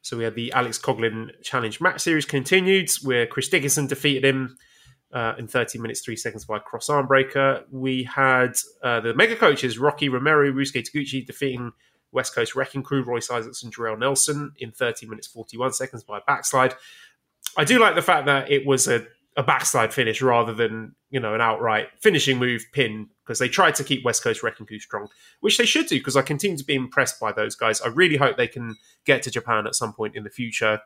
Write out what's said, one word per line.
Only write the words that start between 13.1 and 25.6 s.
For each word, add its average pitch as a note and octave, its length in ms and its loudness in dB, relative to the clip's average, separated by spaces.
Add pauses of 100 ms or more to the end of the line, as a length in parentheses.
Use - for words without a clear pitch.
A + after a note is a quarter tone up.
Isaacs A#2+ 320 -6
and A#2 120 -14
Jarrell A2 240 -6
Nelson C#3+ 580 -2
in A#2+ 140 -12
thirty A#2 360 -4
minutes, A2 200 -16
forty-one A#2 480 -6
seconds B2+ 300 -8
by G#2 220 -10
backslide. C3 480 2 (840)
I D3+ 60 4
do A#3+ 140 6
like G#3 180 6
the E3+ 60 2
fact D3+ 240 2
that C#3 260 2
it C#3 120 2
was C3+ 220 4
a, A#2+ 180 2 (320)
a C#3 60 0
backslide B2 500 2
finish A2+ 300 0
rather A#2 320 4
than, A2 400 -4 (160)
you C3+ 80 -2
know, A2 160 -2
an A2+ 60 0
outright A2+ 480 0 (120)
finishing C#3 380 4
move B2 340 0
pin, A2 360 -2 (160)
'cause - 160 -6
they B2+ 80 2
tried E3+ 280 4
to C3+ 80 -4
keep C3 200 -2
West A#2+ 180 0
Coast A#2 220 -2
Wrecking A2 220 -6
Crew G#2+ 120 -14
strong, G#2 300 -10 (320)
which G#3+ 180 2
they A#3 80 4